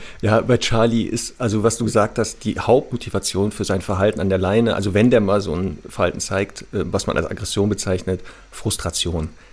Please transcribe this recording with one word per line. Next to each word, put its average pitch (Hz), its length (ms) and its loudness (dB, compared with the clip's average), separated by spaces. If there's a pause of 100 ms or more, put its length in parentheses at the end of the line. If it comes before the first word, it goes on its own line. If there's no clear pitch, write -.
(200)
ja, 107 220 4
bei 120 160 4
Charlie 113 460 2
ist, - 340 -4
also 107 240 0
was 110 160 4
du 120 60 -2
gesagt 107 340 2
hast, - 260 -4
die 107 160 -2
Hauptmotivation 107 880 0
für 104 140 -6
sein 95 160 0
Verhalten 98 400 0
an 95 80 0
der 95 100 2
Leine, 104 360 2
also 98 200 -2
wenn 110 160 6
der 120 100 6
mal 101 200 2
so 92 140 -4
ein 90 240 -4 (100)
Verhalten - 320 -2
zeigt, - 420 -4 (100)
äh, 95 200 -2
was 95 140 -2
man - 100 -2
als 82 100 0
Aggression 101 420 -2
bezeichnet, 92 520 -2 (320)
Frustration. - 800 -4 (220)